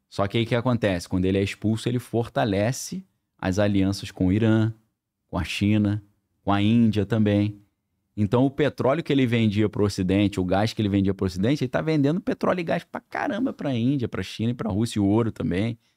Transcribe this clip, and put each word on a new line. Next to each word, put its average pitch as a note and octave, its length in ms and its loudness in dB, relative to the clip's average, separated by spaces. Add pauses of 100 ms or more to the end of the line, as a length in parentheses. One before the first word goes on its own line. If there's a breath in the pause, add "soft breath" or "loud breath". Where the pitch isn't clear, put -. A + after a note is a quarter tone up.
Só G2+ 200 -2
que A#2 100 -2
aí A#2 60 0
o - 20 -2
que - 80 -2
acontece? A2 540 0
Quando F#2 160 0
ele F#2+ 120 2
é G2 60 2
expulso, A2 460 -2
ele B2 100 -2
fortalece A#2 1080 -2 (340)
as F#2 200 -2
alianças G2 520 0
com F#2 180 0
o F#2 40 2
Irã, A2 400 2 (560)
com - 80 -8
a F2 80 -2
China, G#2 580 0 (420)
com G2 80 2
a G2+ 100 2
Índia G#2+ 420 4
também. G#2 540 0 (560)
Então A2+ 300 2
o C#3 60 2
petróleo C#3 520 0
que - 80 -4
ele C3+ 160 2
vendia A2 440 2
pro - 160 0
Ocidente, G2 520 0
o F#2 60 0
gás G2 300 0
que A2 80 -2
ele G2+ 80 0
vendia G2 240 2
pro G2 120 -4
Ocidente, G2+ 380 -2
ele B2+ 60 -4
tá D#3+ 100 -2
vendendo D#3 400 0
petróleo - 400 -2
e - 20 -6
gás F3 220 -4
pra - 160 -12
caramba - 540 -4
pra C#3+ 200 -6
Índia, A#2+ 320 0
pra G2 160 -8
China A2 280 -4
e B2+ 40 -4
pra A2+ 160 -6
Rússia, G#2+ 280 -2
e - 20 2
o G2+ 60 4
ouro G#2+ 260 2
também. G2+ 460 -4 (180)